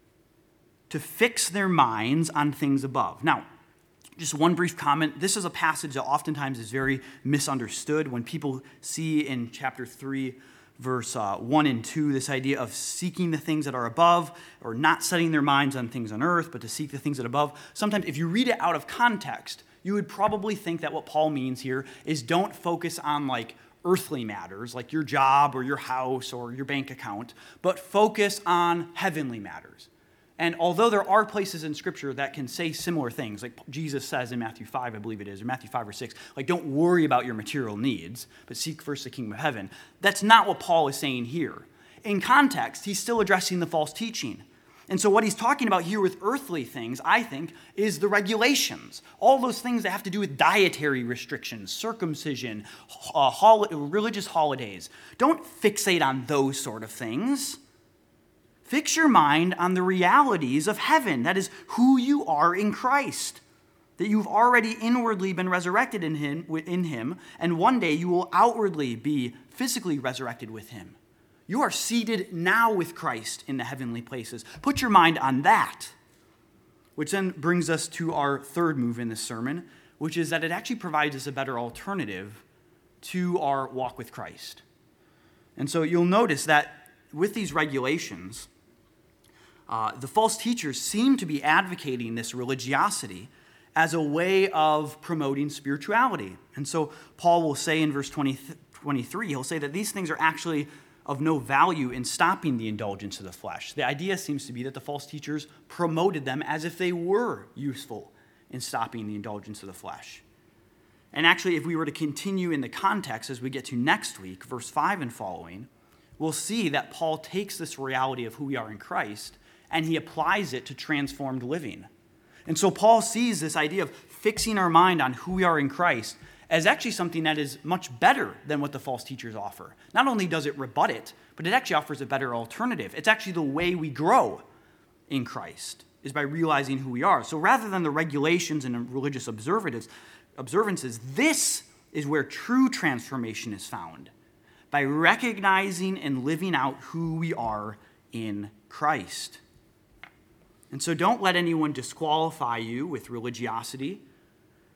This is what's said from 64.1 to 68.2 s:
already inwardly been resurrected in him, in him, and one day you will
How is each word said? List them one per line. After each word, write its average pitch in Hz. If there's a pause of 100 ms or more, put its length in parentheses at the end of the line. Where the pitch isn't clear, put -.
already 233
inwardly 220
been 185
resurrected 185
in 156
him, 147 (180)
in 180
him, 151 (220)
and 170
one 233
day 170
you 165
will 180